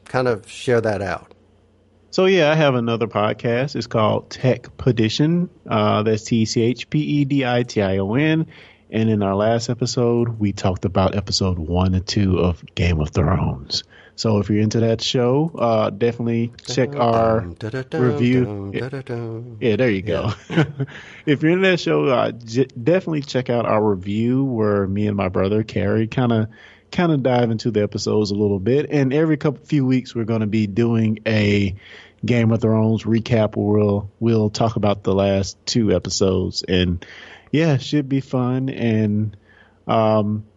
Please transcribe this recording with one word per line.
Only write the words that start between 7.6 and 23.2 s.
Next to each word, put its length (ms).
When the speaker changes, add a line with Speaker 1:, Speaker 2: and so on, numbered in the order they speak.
Speaker 2:
T 180
I 160
O 180
N. 320
And 180
in 140
our 120
last 360
episode, 680
we 140
talked 320
about 320
episode 420
one 360
and 120
two 320
of 240
Game 260
of 100
Thrones. 720
So 200
if 100
you're 140
into 180
that 220
show, 560
uh, 320
definitely 600
check 260
Speaker 1:
Dun, 100
Speaker 2:
our 380
Speaker 1:
dun, 300
dun, 200
dun, 100
Speaker 2:
review. 460
Speaker 1:
dun, 260
dun, 160
dun, 140
dun. 580
Speaker 2:
Yeah, 160
there 140
you 100
go. 320
Speaker 1:
Yeah. 160
Speaker 2:
<laughs> 280
If 160
you're 100
into 160
that 120
show, 260
uh, 240
j-, 380
definitely 400